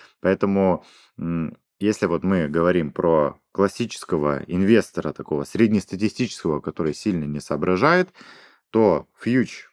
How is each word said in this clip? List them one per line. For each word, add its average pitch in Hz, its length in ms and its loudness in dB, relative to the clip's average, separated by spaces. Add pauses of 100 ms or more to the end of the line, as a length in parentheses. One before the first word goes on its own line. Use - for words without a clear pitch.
(220)
Поэтому, 95 640 2 (340)
м, 82 400 -6 (220)
если 104 280 0
вот 82 160 -2
мы 92 240 2
говорим 82 440 2
про 80 460 2 (140)
классического 85 960 -2
инвестора, 95 640 0
такого 73 320 -6
среднестатистического, 101 1120 -2
который 78 340 -6
сильно 87 320 -4
не 73 140 -6
соображает, 92 720 0 (600)
то 92 360 2 (120)
фьюч - 540 -2